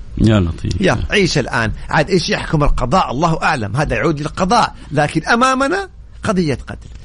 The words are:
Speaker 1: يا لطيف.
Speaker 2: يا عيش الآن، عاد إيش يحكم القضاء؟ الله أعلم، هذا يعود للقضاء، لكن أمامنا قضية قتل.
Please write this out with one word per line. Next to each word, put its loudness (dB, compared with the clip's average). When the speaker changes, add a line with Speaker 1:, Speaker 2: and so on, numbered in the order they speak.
Speaker 1:
يا 6
لطيف. -2
Speaker 2:
يا 2
عيش 2
الآن، 0
عاد 2
إيش 2
يحكم 0
القضاء؟ 2
الله 0
أعلم، 0
هذا 0
يعود 0
للقضاء، 0
لكن 0
أمامنا 2
قضية 0
قتل. -14